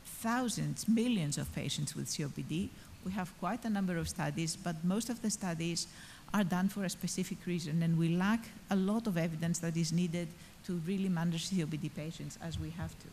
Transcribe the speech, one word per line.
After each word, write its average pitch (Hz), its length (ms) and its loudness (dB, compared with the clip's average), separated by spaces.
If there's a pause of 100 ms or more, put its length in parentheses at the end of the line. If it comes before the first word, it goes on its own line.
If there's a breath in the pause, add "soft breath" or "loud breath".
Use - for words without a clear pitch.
thousands, 226 840 0
millions 220 480 4
of 139 160 -4
patients 143 420 -2
with 139 140 -4
C - 160 -2
O 139 40 -2
P 147 120 -6
D. 156 280 -2 (360 loud breath)
We 185 60 -4
have 190 280 -4
quite 202 240 -2
a 233 60 -4
number 190 280 2
of 160 120 -2
studies, 156 480 -2
but 165 260 -4
most 196 260 2
of 233 120 -4
the 214 80 0
studies 170 580 -2 (460 loud breath)
are 208 100 6
done 180 240 4
for 202 160 0
a 180 60 2
specific - 560 -2
reason, 165 380 2
and 165 140 6
we 165 120 6
lack 196 320 4 (300)
a 196 40 4
lot 208 320 4
of 190 80 2
evidence 165 440 2
that 165 180 0
is 160 160 2
needed 175 340 2 (380 loud breath)
to 185 80 -2 (140)
really 196 200 2
manage 170 400 2
C 185 160 2
O 151 40 0
P 151 100 -2
D 151 120 -2
patients 147 520 -8
as 165 180 -4
we 156 120 -4
have 160 180 -6 (100)
to. - 140 -16